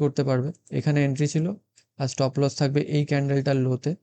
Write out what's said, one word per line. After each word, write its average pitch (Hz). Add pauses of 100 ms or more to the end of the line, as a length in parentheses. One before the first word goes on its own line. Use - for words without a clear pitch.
করতে 143
পারবে। 131 (280)
এখানে 147
এন্ট্রি 139
ছিল, 160 (520)
আর 135
স্টপ 131
লস 139
থাকবে 143 (160)
এই 147
ক্যান্ডেলটার 139
লোতে। 127 (100)